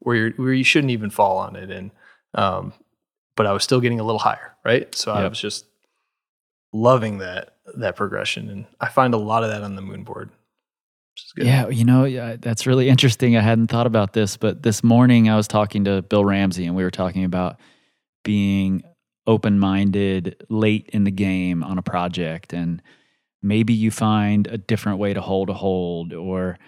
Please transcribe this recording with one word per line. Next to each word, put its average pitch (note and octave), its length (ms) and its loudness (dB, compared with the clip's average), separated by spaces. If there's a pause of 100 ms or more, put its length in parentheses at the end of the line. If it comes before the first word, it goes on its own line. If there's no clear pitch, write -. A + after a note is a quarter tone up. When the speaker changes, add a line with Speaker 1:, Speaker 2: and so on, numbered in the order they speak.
Speaker 1:
where A#2+ 160 0
you're, A2+ 160 0
where C3 200 -2
you C3 120 0
shouldn't C#3+ 260 2
even G#2+ 200 -4
fall F#2+ 280 2
on G2 180 -8
it. F#2 140 -14
And, F#2+ 200 -12 (440)
um, F#2 380 -2 (640)
but G#2+ 100 2
I G2+ 60 0
was G2 120 -2
still B2+ 160 2
getting A#2 200 0
a A2 40 -4
little A2 140 -2
higher. - 360 -4 (100)
Right. A#2 300 0
So - 180 -6
I G#2 100 0
Speaker 2:
Yep. F#2 80 -2
Speaker 1:
was - 100 -10
just - 260 -8 (1040)
loving A2+ 460 2
that, F#2 360 -10 (220)
that G#2 200 -4
progression. G2+ 540 -6
And G2+ 160 -12 (140)
I A#2+ 80 -4
find B2+ 260 2
a A2 40 0
lot A2 260 -2
of A2 60 -4
that G#2 120 -6
on G2+ 140 -10
the G2 60 -12
moon G2 220 -14
board, G#2 260 -14 (840)
which - 120 -20
is - 120 -20
good. B2 100 -2
Speaker 2:
Yeah, B2+ 220 4
you A2+ 160 0
know, B2+ 200 6
yeah, A#2+ 340 -6
that's A#2 280 -4
really C3 220 4
interesting. B2+ 480 4
I A2+ 40 4
hadn't A2+ 280 4
thought A#2+ 180 2
about A2 260 0
this, G#2+ 240 0
but G2+ 260 -2
this A2 220 0
morning A#2 440 6
I A2 80 4
was G#2 120 2
talking G#2 360 0
to G2 180 0
Bill G2+ 220 2
Ramsey, G2 420 0
and F2 100 -2
we F#2+ 60 0
were F2+ 80 0
talking F#2 340 -2
about F2+ 340 -2 (680)
being G2 580 0 (440)
open-minded G2 1200 2
late G#2+ 440 0
in G#2 120 0
the G2+ 60 2
game F#2 520 -2
on F#2 160 -6
a F2+ 40 -4
project, F2 720 -6
and E2+ 280 -6 (640)
maybe G#2+ 320 0
you A2 160 2
find G#2 560 2
a A2+ 120 -8
different G2+ 400 -4
way G2+ 140 -2
to F#2+ 80 -6
hold F#2+ 300 -2
a F#2 40 -6
hold, F2 580 -4
or, F#2 560 -6